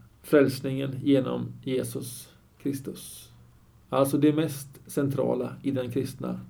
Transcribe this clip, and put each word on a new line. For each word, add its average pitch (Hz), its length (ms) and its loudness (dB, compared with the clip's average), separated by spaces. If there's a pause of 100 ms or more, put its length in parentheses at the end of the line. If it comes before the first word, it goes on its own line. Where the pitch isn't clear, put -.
(220)
frälsningen 135 800 2
genom 123 440 2 (160)
Jesus - 680 -6 (340)
Kristus. - 720 -8 (560)
Alltså 139 300 4
det 147 140 6
mest - 360 -2 (180)
centrala 127 680 0 (100)
i 135 80 0
den 127 200 -2
kristna 123 600 -4